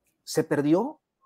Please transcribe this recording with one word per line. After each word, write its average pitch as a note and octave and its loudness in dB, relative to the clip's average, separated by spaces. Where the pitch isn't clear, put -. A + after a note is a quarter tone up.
se - -4
perdió. E3 0